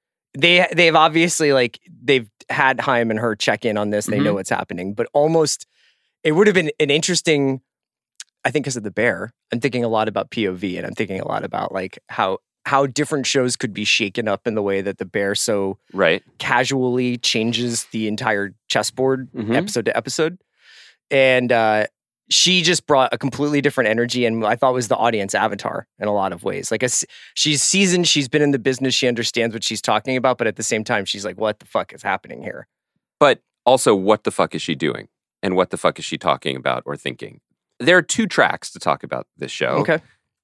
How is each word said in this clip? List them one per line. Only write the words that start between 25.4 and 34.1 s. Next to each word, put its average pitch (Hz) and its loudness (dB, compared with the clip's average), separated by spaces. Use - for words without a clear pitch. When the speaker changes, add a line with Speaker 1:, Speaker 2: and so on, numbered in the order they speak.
Speaker 1:
in 104 -4
a 104 0
lot 95 0
of 87 -12
ways. 95 -6
Like, 113 -2
a 127 2
s-, - -2
she's 147 0
seasoned, 180 2
she's 139 0
been 151 2
in 147 4
the 135 2
business, 127 -2
she - 0
understands 117 -2
what 113 -10
she's - -6
talking 123 0
about, 127 0
but 117 0
at 104 -2
the 110 -8
same 110 -2
time, 107 0
she's 98 -6
like, 92 -10
"What 107 -2
the - -20
fuck - -4
is - -20
happening 95 -6
here?" - -12
Speaker 2:
But 143 4
also, 123 6
what 98 2